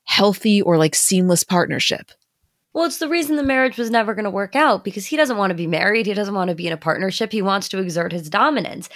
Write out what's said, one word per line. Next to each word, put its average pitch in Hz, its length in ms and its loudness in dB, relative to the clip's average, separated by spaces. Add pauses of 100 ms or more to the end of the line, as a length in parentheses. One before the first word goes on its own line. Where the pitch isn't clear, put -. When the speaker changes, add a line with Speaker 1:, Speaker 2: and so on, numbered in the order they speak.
Speaker 1:
healthy 202 580 2
or, 175 160 4
like, 160 160 4
seamless 180 520 2
partnership. - 640 -2 (600)
Speaker 2:
Well, 330 120 0
it's - 140 -6
the 311 100 -4
reason 311 280 0
the 285 60 -2
marriage 262 320 0
was 233 140 -4
never 220 240 0
gonna 208 160 -4
work 196 260 -4
out, 262 280 2
because 196 240 -8
he 311 100 -2
doesn't 262 200 2
wanna 190 180 0
be 170 100 -4
married. 185 400 0
He 208 80 -2
doesn't 202 220 -2
wanna 185 180 -2
be 170 140 -6
in 165 60 -2
a 160 40 -4
partnership. 190 540 -2
He 220 100 -2
wants 196 280 0
to 190 100 -4
exert 170 320 -4
his 165 180 -8
dominance. 226 680 0